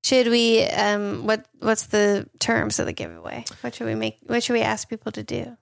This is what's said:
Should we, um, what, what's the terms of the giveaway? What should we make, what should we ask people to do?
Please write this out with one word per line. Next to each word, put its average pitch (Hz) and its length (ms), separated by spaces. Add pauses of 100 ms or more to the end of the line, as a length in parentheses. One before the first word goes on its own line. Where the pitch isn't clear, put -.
Should 254 240
we, 233 360
um, 208 600
what, 220 200 (140)
what's 214 260
the 208 420 (100)
terms - 400
of - 80
the - 60
giveaway? 82 520 (180)
What 240 120
should 233 120
we 220 80
make, 220 320
what 233 160
should 247 100
we 233 80
ask 220 280
people 220 240
to 214 100
do? 233 400